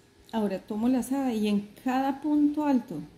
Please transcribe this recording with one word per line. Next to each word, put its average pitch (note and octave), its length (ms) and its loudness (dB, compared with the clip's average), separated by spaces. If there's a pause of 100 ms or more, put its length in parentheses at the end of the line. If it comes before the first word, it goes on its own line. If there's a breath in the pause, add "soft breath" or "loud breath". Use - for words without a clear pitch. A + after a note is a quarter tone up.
(320)
ahora G3+ 280 -2
tomo A3 280 -4
lazada B3+ 460 0
y G#3+ 140 0
en G3+ 220 0 (140)
cada C4+ 380 -2
punto D4+ 440 2
alto A#3+ 360 0 (160)